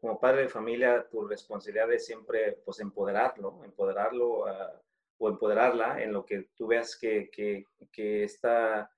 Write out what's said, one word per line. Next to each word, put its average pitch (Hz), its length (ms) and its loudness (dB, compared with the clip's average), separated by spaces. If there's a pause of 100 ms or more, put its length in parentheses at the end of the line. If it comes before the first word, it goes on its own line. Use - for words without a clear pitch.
como 113 180 -4
padre 131 240 6
de 131 60 0
familia, 120 600 2
tu 107 200 -6
responsabilidad 104 640 -4
es 113 140 0
siempre, 110 580 -2
pues, 98 160 -10
empoderarlo, 101 840 -2
empoderarlo, 104 840 -2
ah, 95 240 -8 (460)
o 110 100 0
empoderarla 113 720 2
en 107 120 -4
lo 98 100 -4
que 98 320 -8
tú 113 100 -8
veas 117 300 2
que, 107 340 0
que, 101 360 -6 (260)
que 107 320 -2
esta 110 720 0